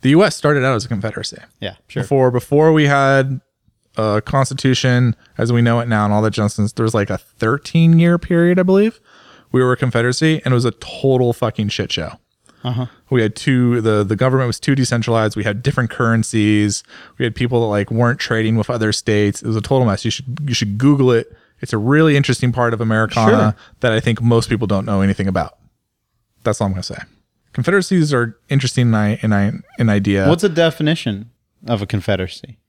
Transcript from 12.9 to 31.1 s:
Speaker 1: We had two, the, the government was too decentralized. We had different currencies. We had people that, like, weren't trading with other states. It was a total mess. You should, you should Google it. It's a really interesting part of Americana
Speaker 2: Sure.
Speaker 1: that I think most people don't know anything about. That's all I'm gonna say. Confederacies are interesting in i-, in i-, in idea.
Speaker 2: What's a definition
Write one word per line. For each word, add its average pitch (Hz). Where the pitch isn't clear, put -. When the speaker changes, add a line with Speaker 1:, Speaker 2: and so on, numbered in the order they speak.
Speaker 1:
We 127
had 107
two, 123
the, 107
the 104
government 127
was 110
too -
decentralized. 117
We 107
had 104
different 127
currencies. 107
We 127
had 113
people 123
that, 113
like, 104
weren't 117
trading 110
with 107
other 110
states. 104
It -
was 110
a 104
total 131
mess. 98
You 113
should, -
you 123
should 104
Google 135
it. 113
It's -
a 113
really 143
interesting 131
part 120
of 110
Americana 110
Speaker 2:
Sure. -
Speaker 1:
that 117
I 110
think 117
most 117
people 110
don't 98
know 101
anything 98
about. 92
That's 110
all 107
I'm 95
gonna 92
say. -
Confederacies 170
are 120
interesting 127
in 113
i-, 107
in 110
i-, 101
in 117
idea. 98
Speaker 2:
What's 170
a 202
definition 151